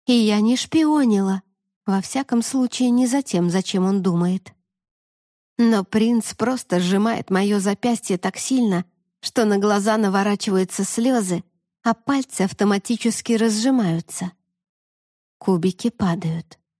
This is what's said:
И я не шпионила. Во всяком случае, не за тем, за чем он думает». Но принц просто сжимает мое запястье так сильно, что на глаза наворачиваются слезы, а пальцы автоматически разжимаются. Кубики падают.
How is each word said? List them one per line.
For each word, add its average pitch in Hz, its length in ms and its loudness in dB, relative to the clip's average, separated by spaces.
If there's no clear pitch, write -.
И 247 60 2
я 214 280 4
не 226 160 2
шпионила. 247 880 2
Во 196 140 0
всяком 240 420 -4
случае, 254 480 0
не 247 160 4
за 269 160 0
тем, 175 280 0
за 185 120 0
чем 185 220 -2
он 190 180 0
думает». 180 500 0
Но 226 260 4
принц 226 500 0
просто 233 460 -2
сжимает 196 500 -2
мое 202 300 0
запястье 202 580 -2
так 190 180 -4
сильно, 214 480 0
что - 240 -2
на 202 140 2
глаза 208 380 2
наворачиваются 196 880 0
слезы, 220 600 -2
а 233 120 0
пальцы - 480 -2
автоматически 208 920 -2
разжимаются. 214 1000 0
Кубики 185 520 0
падают. 170 680 -4